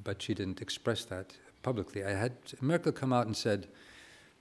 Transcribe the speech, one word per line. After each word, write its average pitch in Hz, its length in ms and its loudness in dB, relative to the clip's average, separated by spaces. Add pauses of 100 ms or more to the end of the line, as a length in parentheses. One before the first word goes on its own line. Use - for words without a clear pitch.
but 98 180 -4
she - 120 -2
didn't 95 280 -2
express - 440 -2
that 92 300 -8 (260)
publicly. 104 420 -2
I 98 80 0
had 107 220 0 (280)
Merkel 165 320 4
come 131 200 2
out 120 140 6
and 107 100 -2
said, 101 300 0 (720)